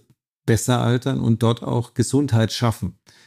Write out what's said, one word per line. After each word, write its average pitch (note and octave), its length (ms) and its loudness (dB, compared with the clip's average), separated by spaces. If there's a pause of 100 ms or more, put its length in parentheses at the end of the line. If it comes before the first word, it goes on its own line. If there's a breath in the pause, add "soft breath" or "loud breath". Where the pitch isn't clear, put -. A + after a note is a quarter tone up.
(460)
besser A#2+ 340 2
altern B2 380 0
und A#2+ 240 0
dort A#2 220 0
auch B2 300 -4
Gesundheit A#2 580 2
schaffen - 420 -4 (320 soft breath)